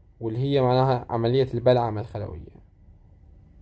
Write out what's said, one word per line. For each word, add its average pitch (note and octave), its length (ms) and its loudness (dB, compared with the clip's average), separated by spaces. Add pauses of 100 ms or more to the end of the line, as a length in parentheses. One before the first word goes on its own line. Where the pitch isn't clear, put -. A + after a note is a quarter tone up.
(200)
واللي A2+ 200 -6
هي C#3 220 0
معناها B2+ 480 2
عملية A#2+ 440 2
البلعمة A#2+ 480 2
الخلوية D#2+ 640 -12 (1000)